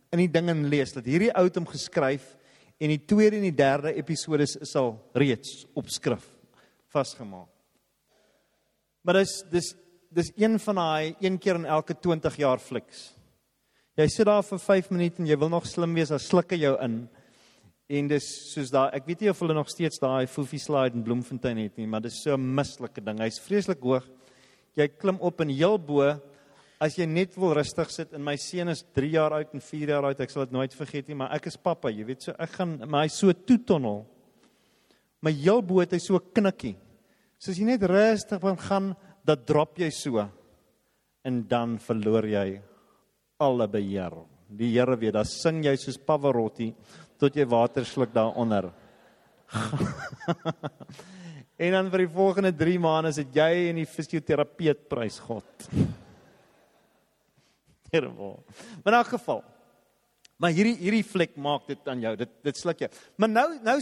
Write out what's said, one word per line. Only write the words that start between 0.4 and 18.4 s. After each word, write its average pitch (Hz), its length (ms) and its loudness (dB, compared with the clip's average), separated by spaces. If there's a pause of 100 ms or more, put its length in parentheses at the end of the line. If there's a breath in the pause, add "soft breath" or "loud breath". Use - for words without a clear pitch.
in 156 200 0
lees 147 260 0
dat 120 100 -10
hierdie 175 320 2
ou 180 80 6
het 180 140 0
hom 170 100 -4
geskryf 143 680 -2 (460 soft breath)
en 151 80 2
die 151 160 0
tweede 214 320 4
en 202 80 -2
die 175 100 -2
derde 143 440 2
episodes 147 640 -2
is - 160 -12
al 120 160 0 (220)
reeds - 480 0 (120)
op 139 160 -8
skrif - 320 -4 (680 soft breath)
vasgemaak. 101 560 -6 (1600)
Maar 180 160 6
dis, 190 140 -2 (140)
dis, 165 220 0 (420)
dis 165 240 0
een 220 240 4
van 196 200 -2
daai 160 400 0
een 185 200 0
keer 180 200 2
in 160 80 -6
elke 156 280 0
twintig 160 440 0
jaar 131 200 4
flieks. - 500 -12 (880)
Jy 156 100 6
sit 208 200 2
daar 208 160 4
vir 185 160 -8
vyf 190 320 2
minute 175 280 -2
en 165 80 0
jy 151 80 6
wil 156 160 0
nog 170 160 -2
slim 170 280 -2
wees, 156 160 2
dan 135 80 -2
sluk 180 340 2
hy 165 80 -4
jou 139 100 4 (120)
in. 113 120 -4 (960 soft breath)
En 143 180 0
dis 143 180 0 (260)